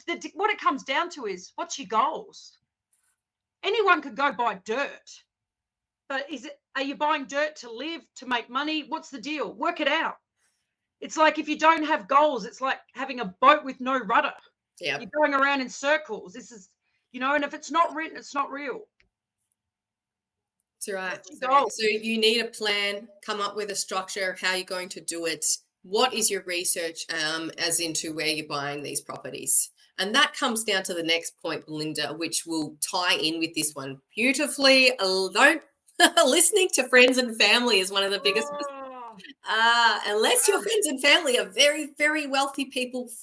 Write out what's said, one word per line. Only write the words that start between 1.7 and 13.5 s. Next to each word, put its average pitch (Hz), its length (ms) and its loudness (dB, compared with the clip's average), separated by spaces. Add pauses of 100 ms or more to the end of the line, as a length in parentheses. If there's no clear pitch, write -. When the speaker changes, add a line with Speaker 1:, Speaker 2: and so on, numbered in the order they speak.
Speaker 1:
your 220 120 -12
goals? - 680 -4 (1040)
Anyone 392 360 2
could 277 160 -12
go 277 160 0
buy 220 320 -2
dirt, 254 460 -6 (1000)
but 269 220 -6
is 247 140 -10
it, 302 160 -16 (160)
are 269 60 0
you 277 120 -4
buying 302 300 0
dirt 294 320 -2
to 240 160 -16
live, 302 300 -10 (140)
to 247 100 -20
make 240 220 -4
money? 294 400 -4
What's - 220 -8
the 277 100 -14
deal? 285 340 -6
Work 269 260 -4
it 285 80 0
out. 302 300 -2 (800)
It's - 160 -12
like 311 240 4
if 294 80 -6
you 302 100 -4
don't 320 260 4
have 294 220 -2
goals, 277 380 4
it's - 160 -16
like 262 180 -4 (160)
having 254 240 -8
a 190 220 -8
boat 294 240 6